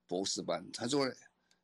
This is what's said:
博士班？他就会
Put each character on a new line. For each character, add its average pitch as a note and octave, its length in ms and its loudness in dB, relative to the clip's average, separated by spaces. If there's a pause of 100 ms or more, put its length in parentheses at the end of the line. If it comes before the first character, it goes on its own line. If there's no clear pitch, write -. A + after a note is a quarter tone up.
博 F#2 180 2
士 - 160 -2
班？ E2+ 320 0
他 A2+ 120 -4
就 C#3 140 2
会 C3 140 2 (500)